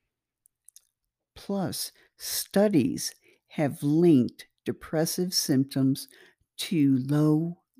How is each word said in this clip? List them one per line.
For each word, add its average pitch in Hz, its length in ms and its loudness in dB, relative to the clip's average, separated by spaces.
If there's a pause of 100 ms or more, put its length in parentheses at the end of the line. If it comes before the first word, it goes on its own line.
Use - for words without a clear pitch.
(1300)
Plus, - 580 -8 (240)
studies - 960 0 (360)
have - 340 -4
linked 147 640 2 (180)
depressive 165 680 -4
symptoms 135 760 0 (480)
to 139 500 0
low 151 500 0 (240)